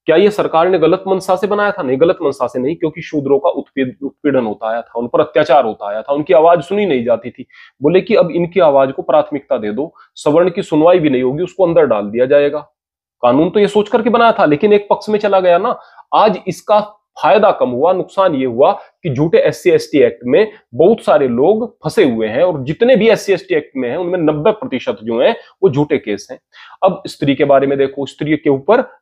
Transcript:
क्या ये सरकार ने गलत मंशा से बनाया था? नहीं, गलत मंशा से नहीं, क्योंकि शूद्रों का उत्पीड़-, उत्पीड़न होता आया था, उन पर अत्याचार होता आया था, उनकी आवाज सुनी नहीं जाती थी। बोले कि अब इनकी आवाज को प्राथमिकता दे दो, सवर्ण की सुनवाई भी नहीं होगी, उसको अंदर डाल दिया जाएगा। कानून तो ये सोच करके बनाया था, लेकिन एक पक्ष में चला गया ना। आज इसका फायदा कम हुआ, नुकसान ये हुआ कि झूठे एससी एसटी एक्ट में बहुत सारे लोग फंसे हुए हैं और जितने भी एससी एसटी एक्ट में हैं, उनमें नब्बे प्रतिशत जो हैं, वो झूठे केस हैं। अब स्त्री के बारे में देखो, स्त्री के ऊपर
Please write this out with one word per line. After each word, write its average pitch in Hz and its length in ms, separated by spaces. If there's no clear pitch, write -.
क्या 156 100
ये 196 160
सरकार 170 380
ने 185 100
गलत 170 280
मंशा 190 280
से 190 120
बनाया 208 240
था? 185 120
नहीं, 135 160
गलत 170 220
मंशा 135 260
से 127 120
नहीं, 143 160
क्योंकि 165 260
शूद्रों 139 380
का 170 100
उत्पीड़-, 135 540
उत्पीड़न 135 420
होता 110 260
आया 117 100
था, - 180
उन 120 80
पर 156 120
अत्याचार 151 460
होता 104 240
आया 107 120
था, 143 120
उनकी 151 200
आवाज 156 280
सुनी 202 240
नहीं 127 200
जाती 120 240
थी। - 160
बोले 170 200
कि 208 140
अब 175 160
इनकी 170 280
आवाज 139 320
को 151 100
प्राथमिकता 147 560
दे 107 140
दो, 139 220
सवर्ण 170 340
की 190 120
सुनवाई 170 380
भी 151 100
नहीं 127 140
होगी, 143 200
उसको 180 220
अंदर 170 200
डाल 107 200
दिया 113 200
जाएगा। 143 340
कानून 131 260
तो 214 100
ये 202 80
सोच 208 220
करके 226 200
बनाया 233 220
था, 196 140
लेकिन 151 280
एक 208 160
पक्ष - 200
में 214 100
चला 196 200
गया 175 180
ना। 226 220
आज 185 340
इसका 208 520
फायदा 196 280
कम 127 180
हुआ, 143 240
नुकसान 185 420
ये 131 100
हुआ 127 260
कि - 380
झूठे 151 280
एससी - 320
एसटी 151 300
एक्ट 117 260
में 190 260
बहुत 180 280
सारे 151 260
लोग 135 460
फंसे 156 200
हुए 113 240
हैं 123 160
और 156 200
जितने 233 320
भी 214 140
एससी 196 240
एसटी 170 220
एक्ट 147 220
में 123 120
हैं, 139 80
उनमें 180 220
नब्बे 151 320
प्रतिशत 123 520
जो 117 180
हैं, 220 140
वो 190 60
झूठे 143 280
केस 101 340
हैं। - 80
अब 185 240
स्त्री - 280
के 151 100
बारे 139 220
में 139 100
देखो, 135 280
स्त्री 151 320
के 151 120
ऊपर 139 320